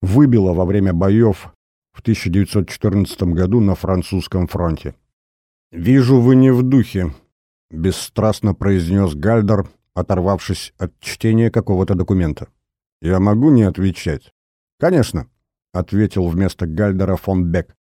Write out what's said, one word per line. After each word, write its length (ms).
Выбило 520
во 120
время 260
боёв 600
в 80
тысяча 300
девятьсот 380
четырнадцатом 640
году 260
на 160
французском 720
фронте. 480
«Вижу, 480
вы 160
не 160
в 120
духе», — 500
бесстрастно 880
произнёс 580
Гальдер, 560
оторвавшись 880
от 200
чтения 520
какого-то 420
документа. 540
«Я 180
могу 300
не 140
отвечать?» 680
«Конечно», — 480
ответил 540
вместо 400
Гальдера 480
фон 300
Бек. 300